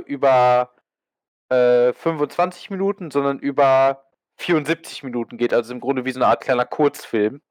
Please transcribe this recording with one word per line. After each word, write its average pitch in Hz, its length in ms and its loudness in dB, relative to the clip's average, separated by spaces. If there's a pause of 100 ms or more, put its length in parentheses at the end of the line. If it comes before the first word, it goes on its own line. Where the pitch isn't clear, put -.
über, 127 680 2 (760)
äh, 123 440 4
fünfundzwanzig 165 760 -4
Minuten, 190 420 -4
sondern 139 280 -2
über 135 680 2 (300)
vierundsiebzig 160 640 -4
Minuten 120 340 -8
geht, 120 160 0
also 117 200 -2
im 123 80 -12
Grunde 127 240 -4
wie 131 60 -4
so 123 80 -8
eine 123 80 2
Art 117 140 2
kleiner 123 240 0
Kurzfilm. 127 840 -2